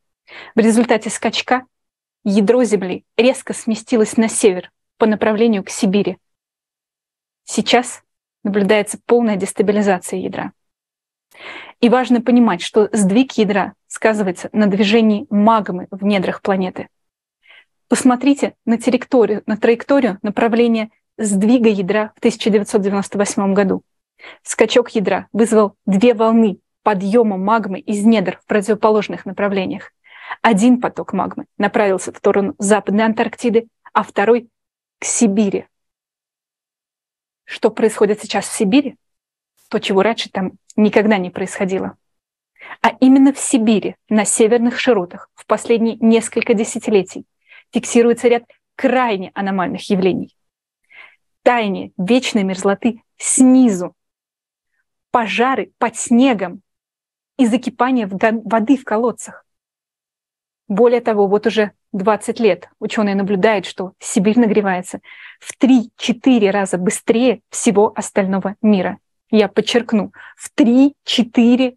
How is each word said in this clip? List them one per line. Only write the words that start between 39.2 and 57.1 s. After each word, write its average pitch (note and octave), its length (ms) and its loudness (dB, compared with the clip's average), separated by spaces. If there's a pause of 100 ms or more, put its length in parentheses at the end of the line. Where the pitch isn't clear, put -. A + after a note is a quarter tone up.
То, A3 80 -6
чего F#3+ 240 0
раньше A3+ 300 -2
там F#3+ 220 -6 (220)
никогда G#3 440 2
не F3+ 100 -6
происходило. F#3+ 640 -6 (840)
А A#3 80 4 (100)
именно C4+ 340 6
в - 40 -8
Сибири, G#3+ 600 0 (120)
на G#3+ 160 2
северных A#3 540 2
широтах, G3 560 -2
в - 100 -20
последние A3+ 520 0
несколько A3+ 580 2
десятилетий G#3 720 -2 (460)
фиксируется A#3 580 2
ряд A#3 160 0 (300)
крайне A#3+ 600 -2
аномальных F#3+ 560 -4
явлений. F#3 440 -2 (1080)
Таяние G#3 540 0
вечной A3+ 440 0
мерзлоты G3 640 -2 (120)
снизу, B3 800 2 (1160)
пожары A#3 640 -2
под A#3 180 -4
снегом G#3 680 0 (760)